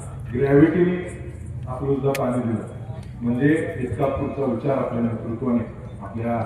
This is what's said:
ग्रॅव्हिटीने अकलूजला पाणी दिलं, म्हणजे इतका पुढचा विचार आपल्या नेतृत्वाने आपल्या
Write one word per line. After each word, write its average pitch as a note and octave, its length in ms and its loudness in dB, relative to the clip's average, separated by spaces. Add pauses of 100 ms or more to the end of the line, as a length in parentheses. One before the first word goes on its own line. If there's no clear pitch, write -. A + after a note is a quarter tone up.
(260)
ग्रॅव्हिटीने D3 680 6 (720)
अकलूजला C3+ 440 0
पाणी B2+ 300 0
दिलं, A2+ 200 -2 (600)
म्हणजे B2 260 2 (320)
इतका A#2+ 260 -2
पुढचा C#3 380 -2
विचार B2+ 340 0
आपल्या A#2+ 240 -2
नेतृत्वाने A2+ 640 0 (380)
आपल्या A#2 420 -2